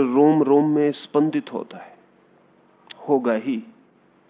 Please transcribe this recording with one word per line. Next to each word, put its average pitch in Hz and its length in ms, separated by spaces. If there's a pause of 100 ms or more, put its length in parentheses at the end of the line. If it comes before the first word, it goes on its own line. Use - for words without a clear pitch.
रोम 147 400
रोम 143 260
में 147 220
स्पंदित 151 640
होता - 240
है, - 200 (1120)
होगा 123 240
ही, 117 240 (720)